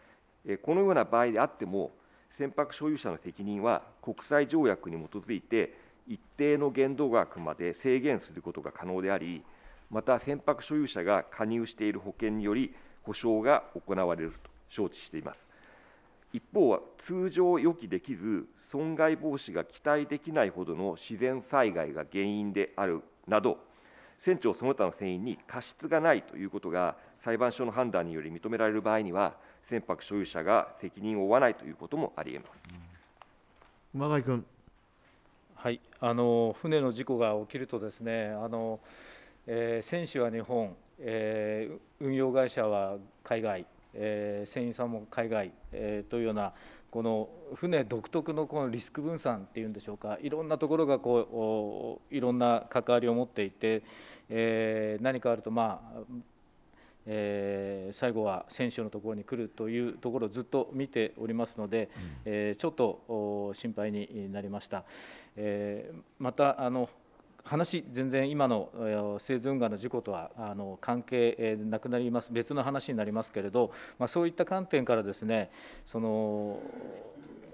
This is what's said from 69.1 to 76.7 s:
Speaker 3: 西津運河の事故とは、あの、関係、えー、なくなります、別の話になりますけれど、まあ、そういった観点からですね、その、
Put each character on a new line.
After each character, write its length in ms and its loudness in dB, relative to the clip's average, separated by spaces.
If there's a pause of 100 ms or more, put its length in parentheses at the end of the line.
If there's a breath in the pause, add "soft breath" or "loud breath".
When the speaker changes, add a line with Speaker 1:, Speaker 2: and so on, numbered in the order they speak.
Speaker 3:
西 220 -2
津 80 -2
運 100 0
河 100 4
の 60 -2
事 140 -6
故 120 -2
と 120 -6
は、 240 -8
あ 180 -6
の、 240 -8
関 220 -2
係、 360 4
え 220 0
ー、 60 -4
な 120 0
く 120 -4
な 100 0
り 100 0
ま 120 0
す、 100 -12
別 220 -2
の 100 0
話 260 -2
に 80 -2
な 60 0
り 80 -2
ま 100 -2
す 120 -8
け 80 -4
れ 80 -4
ど、 240 4 (260 loud breath)
ま 60 2
あ、 20 -2
そ 140 2
う 60 4
い 40 0
っ 20 -14
た 120 2
観 200 -2
点 200 2
か 100 4
ら 80 2
で 80 -4
す 120 -8
ね、 280 0 (340 loud breath)
そ 140 -6
の、 600 -2 (920)